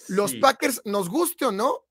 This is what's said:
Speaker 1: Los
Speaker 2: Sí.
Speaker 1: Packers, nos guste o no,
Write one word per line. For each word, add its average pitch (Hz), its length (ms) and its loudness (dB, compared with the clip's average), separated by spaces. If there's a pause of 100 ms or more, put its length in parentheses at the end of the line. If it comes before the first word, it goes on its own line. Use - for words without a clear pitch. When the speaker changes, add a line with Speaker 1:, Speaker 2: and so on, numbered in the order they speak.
Speaker 1:
Los 202 220 0
Speaker 2:
Sí. - 80 -8
Speaker 1:
Packers, 269 440 2
nos 202 260 -2
guste 302 360 -2
o 233 60 0
no, 214 400 -2